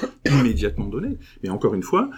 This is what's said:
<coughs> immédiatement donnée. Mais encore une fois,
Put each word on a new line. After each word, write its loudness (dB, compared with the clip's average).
<coughs> 6
immédiatement 2
donnée. -4
Mais -4
encore 0
une -2
fois, 0